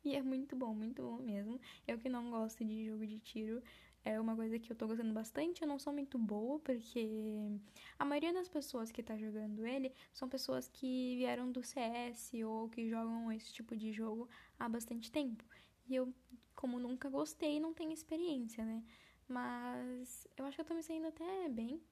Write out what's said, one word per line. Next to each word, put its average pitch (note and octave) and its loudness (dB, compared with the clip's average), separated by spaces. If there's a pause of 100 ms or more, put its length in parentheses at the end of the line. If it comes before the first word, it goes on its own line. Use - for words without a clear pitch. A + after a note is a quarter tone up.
E C#4 4
é C#4 2
muito C4 0
bom, B3+ 0
muito A3 -2
bom A#3+ -4
mesmo. A3+ -2 (240)
Eu A#3 -2
que B3 -2
não A#3+ 0
gosto A3+ 0
de A3 0
jogo A3 -2
de G#3+ -4
tiro, A3 -2 (440)
é A3 2
uma A3+ 2
coisa A3+ 2
que A3+ -4
eu B3 -2
tô A3+ 0
gostando A3+ 2
bastante. C#4+ 0
Eu D#4 2
não C#4+ 2
sou C#4+ 0
muito C#4 0
boa, A3+ 4
porque A#3 0 (920)
a - 2
maioria D4 4
das F4+ 2
pessoas A#3 -2
que A#3 -4
tá A3+ -4
jogando G#3+ -2
ele C4 2 (200)
são B3+ -4
pessoas C4 0
que B3+ 2
vieram B3 2
do B3 0
C B3 -4
S A#3 -2
ou A3 0
que A3+ 0
jogam A3+ 2
esse A3 -4
tipo A3+ -6
de A3 0
jogo A3+ 0 (320)
há A#3 2
bastante A#3 -2
tempo. C4 2 (440)
E C4 4
eu, B3+ 4 (400)
como B3 0
nunca B3+ 0
gostei, D4 4
não D#4+ 2
tenho D#4+ -2
experiência, D4+ 0
né? A3+ -2 (420)
Mas B3 -4
eu C4 -4
acho C#4 -4
que - -4
eu D#4 0
tô E4 0
me E4 0
saindo D#4+ 0
até F4 0
bem A#3+ 0